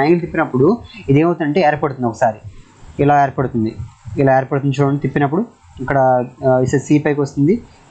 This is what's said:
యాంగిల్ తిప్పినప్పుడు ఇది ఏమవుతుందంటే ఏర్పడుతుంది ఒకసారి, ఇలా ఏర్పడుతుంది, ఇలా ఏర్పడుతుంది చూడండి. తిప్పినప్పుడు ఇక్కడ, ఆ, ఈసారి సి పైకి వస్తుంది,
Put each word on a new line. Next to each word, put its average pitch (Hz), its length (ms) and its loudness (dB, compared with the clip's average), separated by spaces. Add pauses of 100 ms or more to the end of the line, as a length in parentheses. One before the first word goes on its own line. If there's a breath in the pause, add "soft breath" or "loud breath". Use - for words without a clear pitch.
యాంగిల్ 165 200 2
తిప్పినప్పుడు 156 460 0 (420 loud breath)
ఇది 139 120 6
ఏమవుతుందంటే 160 480 0
ఏర్పడుతుంది 135 420 -4
ఒకసారి, 107 280 -2 (640 soft breath)
ఇలా 143 200 4
ఏర్పడుతుంది, 123 500 -2 (480)
ఇలా 135 160 4
ఏర్పడుతుంది 135 440 -2
చూడండి. 139 240 0
తిప్పినప్పుడు 147 400 0 (360)
ఇక్కడ, 131 160 -2 (500)
ఆ, 127 200 4
ఈసారి 135 160 0
సి 151 220 2
పైకి 147 200 0
వస్తుంది, 147 360 0 (300 soft breath)